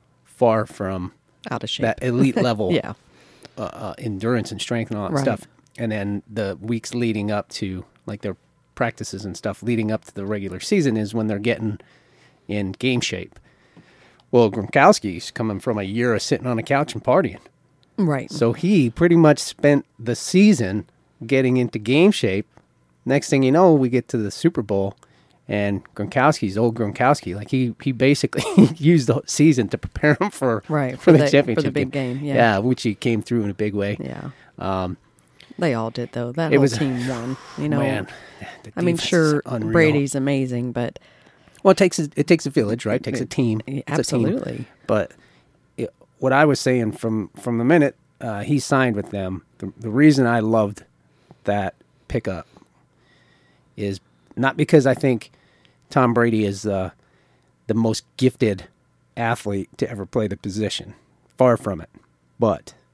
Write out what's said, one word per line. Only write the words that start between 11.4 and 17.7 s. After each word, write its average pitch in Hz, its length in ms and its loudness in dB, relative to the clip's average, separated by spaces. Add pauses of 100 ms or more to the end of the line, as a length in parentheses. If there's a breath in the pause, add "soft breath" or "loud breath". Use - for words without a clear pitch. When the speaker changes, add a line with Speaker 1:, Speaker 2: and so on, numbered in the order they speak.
Speaker 1:
in 101 240 -4
game 123 280 -2
shape. - 380 -8 (920 soft breath)
Well, 120 200 6
Gronkowski's 110 800 2
coming 107 300 -6
from 110 180 -4
a 104 60 -4
year 117 300 -2
of 101 60 -2
sitting - 260 -4
on 123 120 -2
a 110 40 -4
couch 147 320 -2
and 117 80 -10
partying. 139 360 0 (580)